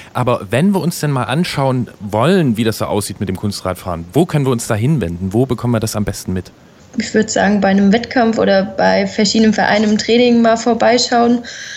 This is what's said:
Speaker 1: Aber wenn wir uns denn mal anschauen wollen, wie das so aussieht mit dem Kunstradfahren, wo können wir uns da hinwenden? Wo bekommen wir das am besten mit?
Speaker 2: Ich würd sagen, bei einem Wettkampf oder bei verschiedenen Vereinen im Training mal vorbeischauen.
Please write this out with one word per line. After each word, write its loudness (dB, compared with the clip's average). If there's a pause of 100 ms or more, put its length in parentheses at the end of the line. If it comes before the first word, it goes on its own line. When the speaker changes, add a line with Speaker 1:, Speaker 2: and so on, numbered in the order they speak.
(120)
Speaker 1:
Aber -2
wenn 2
wir 0
uns -4
denn -2
mal -2
anschauen -2 (140)
wollen, 2
wie 0
das -2
so -4
aussieht -4
mit -6
dem -2
Kunstradfahren, -6
wo 4
können 0
wir 0
uns -2
da -2
hinwenden? -2
Wo 2
bekommen -2
wir 2
das -4
am -2
besten -6
mit? -6 (460)
Speaker 2:
Ich -4
würd 2
sagen, 2
bei 2
einem 4
Wettkampf 0
oder 2
bei 0
verschiedenen 2
Vereinen 2
im 2
Training 4
mal 4
vorbeischauen. 2 (320)